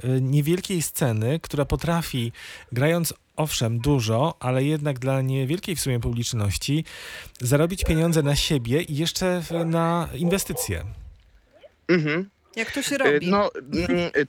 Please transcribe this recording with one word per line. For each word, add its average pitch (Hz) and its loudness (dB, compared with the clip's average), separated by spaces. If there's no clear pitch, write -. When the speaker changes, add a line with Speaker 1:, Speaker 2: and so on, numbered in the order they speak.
Speaker 1:
e, 131 2
niewielkiej 147 2
sceny, 123 0
która 143 -2
potrafi, 139 -2
grając 156 2
owszem 120 0
dużo, 123 2
ale 127 0
jednak 147 0
dla 135 0
niewielkiej 135 -2
w - -4
sumie 123 0
publiczności, 117 0
zarobić 147 2
pieniądze 160 4
na 143 2
siebie 135 0
i 151 -4
jeszcze 180 0
w-, 170 -2
na 165 2
inwestycje. 143 -2
Speaker 2:
Mhm. 170 0
Speaker 3:
Jak 226 -4
to 277 -2
się 277 -2
Speaker 2:
E, 277 -2
Speaker 3:
robi? 170 2
Speaker 2:
no, 202 2
mm, 175 -2